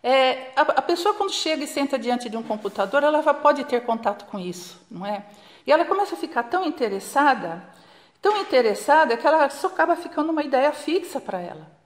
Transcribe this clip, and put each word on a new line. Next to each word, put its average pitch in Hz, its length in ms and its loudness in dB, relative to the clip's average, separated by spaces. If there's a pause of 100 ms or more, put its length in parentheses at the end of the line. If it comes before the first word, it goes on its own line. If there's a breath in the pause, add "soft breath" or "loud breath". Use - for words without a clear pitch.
É, 262 520 2
a, 277 60 2
a 302 220 4
pessoa 349 320 0
quando 392 180 -2
chega 311 320 -2
e - 20 -8
senta 277 320 -2
diante 240 300 -2
de 214 80 -8
um 226 60 -6
computador, 214 600 -2
ela 302 200 4
já 302 100 4
pode 285 320 2
ter 240 220 -2
contato 226 400 -4
com 208 120 -10
isso, 180 400 -10 (120)
não 185 160 -10
é? 202 180 -6 (420 loud breath)
E 262 60 4
ela 330 140 4
começa 392 280 -2
a - 40 -12
ficar 247 240 -4
tão 349 240 -2
interessada, 208 1000 -2 (540 soft breath)
tão 415 160 2
interessada, 254 800 2
que 233 100 -2
ela 302 220 4
só - 200 -4
acaba 330 280 2
ficando 320 340 -4
uma 311 120 -2
ideia 269 300 2
fixa 320 460 -4
pra 196 220 -8
ela 170 260 -14 (180)